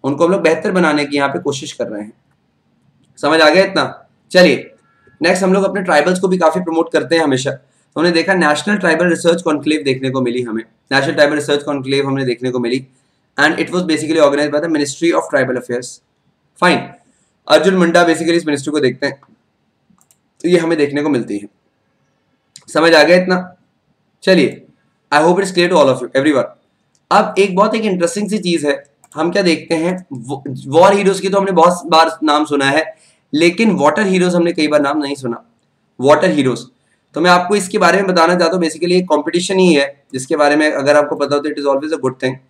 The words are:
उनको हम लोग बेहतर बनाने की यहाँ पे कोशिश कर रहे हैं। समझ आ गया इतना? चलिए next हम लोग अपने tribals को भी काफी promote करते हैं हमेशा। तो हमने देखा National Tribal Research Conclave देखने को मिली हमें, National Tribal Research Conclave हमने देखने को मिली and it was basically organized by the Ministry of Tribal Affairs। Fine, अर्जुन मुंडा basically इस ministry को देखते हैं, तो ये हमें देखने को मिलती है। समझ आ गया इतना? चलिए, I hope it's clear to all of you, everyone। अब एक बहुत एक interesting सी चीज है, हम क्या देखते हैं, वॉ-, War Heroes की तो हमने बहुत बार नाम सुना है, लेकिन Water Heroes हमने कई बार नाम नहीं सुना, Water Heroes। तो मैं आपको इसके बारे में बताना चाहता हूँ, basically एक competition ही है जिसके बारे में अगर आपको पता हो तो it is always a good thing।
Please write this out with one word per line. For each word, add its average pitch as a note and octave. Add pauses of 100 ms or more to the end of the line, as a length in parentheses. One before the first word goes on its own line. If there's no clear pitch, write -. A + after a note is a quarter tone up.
उनको C#3+
हम F3
लोग F#3+
बेहतर A3
बनाने D3+
की C#3+
यहाँ C#3
पे C3+
कोशिश C#3+
कर A#2
रहे G#2+
हैं। G#2+ (1040)
समझ D#3
आ D3+
गया F#3
इतना? C#3+ (240)
चलिए F3 (500)
next F#3
हम F#3
लोग G3
अपने G3
tribals F3+
को F#3+
भी F#3
काफी E3+
promote E3
करते D#3
हैं D#3+
हमेशा। C3+
तो -
हमने F3
देखा E3
National F3+
Tribal F3
Research F3
Conclave D3+
देखने C3
को C3
मिली B2
हमें, A2 (300)
National E3
Tribal D3
Research C#3+
Conclave C#3
हमने C3+
देखने B2
को B2+
मिली B2 (540)
and D3+
it D#3+
was F3+
basically D#3
organized C#3+
by D3
the E3+
Ministry D3+
of D#3+
Tribal C3
Affairs। A#2+ (720)
Fine, E3+ (680)
अर्जुन D#3
मुंडा F3
basically E3
इस D#3
ministry C#3+
को D3+
देखते C3
हैं, C3+ (1200)
तो E3
ये F3+
हमें E3
देखने C#3+
को D3+
मिलती A2
है। G2+ (1200)
समझ E3
आ D3+
गया E3+
इतना? F3+ (840)
चलिए, E3 (500)
I D3
hope F3+
it's F#3
clear F3
to F3
all C3+
of B2
you, A#2
everyone। C#3 (600)
अब F#3+
एक G3
बहुत G#3
एक A3
interesting F#3
सी G#3+
चीज E3+
है, C#3 (320)
हम D#3+
क्या G3
देखते E3
हैं, E3+ (180)
वॉ-, C3+ (260)
War F3+
Heroes G3
की F#3+
तो G3
हमने F#3+
बहुत F3
बार D#3+
नाम D3+
सुना C#3+
है, D3 (480)
लेकिन F3+
Water D3+
Heroes F3+
हमने E3+
कई D3+
बार D3
नाम C#3+
नहीं C#3+
सुना, B2+ (560)
Water D3+
Heroes। C3 (480)
तो D3
मैं F3+
आपको F3+
इसके G3+
बारे F3
में G3
बताना F3
चाहता F3
हूँ, F3
basically F3
एक F3+
competition E3+
ही F#3
है C#3 (240)
जिसके C3
बारे D3
में D3+
अगर C#3+
आपको D3
पता C#3+
हो C#3+
तो D3+
it D3
is C#3
always D3
a -
good C3
thing। B2+ (140)